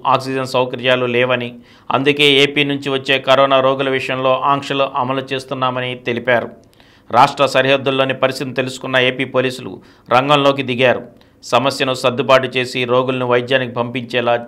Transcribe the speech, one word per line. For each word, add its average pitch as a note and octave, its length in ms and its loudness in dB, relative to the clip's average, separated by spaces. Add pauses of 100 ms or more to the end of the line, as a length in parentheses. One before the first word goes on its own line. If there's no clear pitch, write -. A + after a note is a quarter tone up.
ఆక్సిజన్ C3 400 -2
సౌకర్యాలు B2+ 600 0
లేవని, A#2+ 480 0 (360)
అందుకే C#3+ 340 2
ఏపీ C#3+ 400 4
నుంచి C#3+ 260 -4
వచ్చే C3+ 280 0
కరోనా C3+ 420 4
రోగుల C3+ 280 0
విషయంలో C3 520 -2
ఆంక్షలు C#3 560 0
అమలు C3 240 -2 (120)
చేస్తున్నామని B2+ 640 -4
తెలిపారు. A#2 720 -2 (460)
రాష్ట్ర C3 360 4
సరిహద్దుల్లోని C3+ 680 0
పరిస్థితిని C3 400 -4
తెలుసుకున్న C3 420 -4
ఏపీ B2+ 280 2
పోలీసులు B2+ 480 -4 (420)
రంగంలోకి C#3 480 2
దిగారు. A#2+ 400 0 (420)
సమస్యను C3+ 500 0
సర్దుబాటు C3 520 2
చేసి B2 380 -4
రోగులను B2+ 420 0
వైద్యానికి B2 460 0
పంపించేలా A#2+ 640 -2 (140)